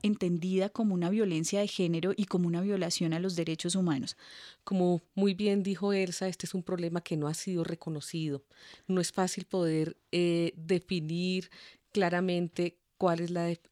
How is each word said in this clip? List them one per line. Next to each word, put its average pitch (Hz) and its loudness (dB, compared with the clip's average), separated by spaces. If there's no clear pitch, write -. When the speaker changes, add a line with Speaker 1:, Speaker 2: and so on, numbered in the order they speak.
Speaker 1:
entendida 185 2
como 208 0
una 175 2
violencia 196 2
de 208 0
género 175 0
y 202 0
como 175 2
una 170 0
violación 175 0
a 165 -2
los 185 -2
derechos 165 -2
humanos. 175 0
Speaker 2:
Como 180 2
muy 196 2
bien 196 2
dijo 196 0
Elsa, 190 -2
este 180 -6
es - -8
un 185 -2
problema 170 -2
que 165 -4
no 147 0
ha 151 -2
sido 170 -2
reconocido. 156 -6
No 185 2
es 170 -2
fácil 185 -2
poder, 160 0
eh, 170 2
definir 175 -2
claramente 175 2
cuál 170 2
es 170 -4
la 175 -2
def-, 170 -4